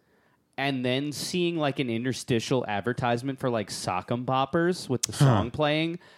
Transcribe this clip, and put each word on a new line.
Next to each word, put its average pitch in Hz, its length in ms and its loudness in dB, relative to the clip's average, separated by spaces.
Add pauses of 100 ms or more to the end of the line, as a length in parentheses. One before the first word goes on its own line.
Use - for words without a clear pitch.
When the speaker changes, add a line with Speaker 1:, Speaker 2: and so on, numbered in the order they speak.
(580)
Speaker 1:
and 135 280 -2
then 135 260 0
seeing, 170 460 -2
like, 147 220 0
an 131 100 -2
interstitial 120 800 0
advertisement 120 720 -2
for, 131 100 -2
like, 110 220 -2
Sock - 400 -4
'em 120 140 -2
Boppers 165 640 0
with 123 140 0
the 113 100 -6
Speaker 2:
Huh. 143 120 6
Speaker 1:
song 117 260 4
playing, 156 480 0 (180)